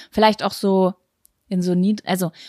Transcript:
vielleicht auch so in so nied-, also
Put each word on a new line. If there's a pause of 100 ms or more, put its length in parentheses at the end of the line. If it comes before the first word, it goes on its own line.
(120)
vielleicht
auch
so (540)
in
so
nied-,
also (180)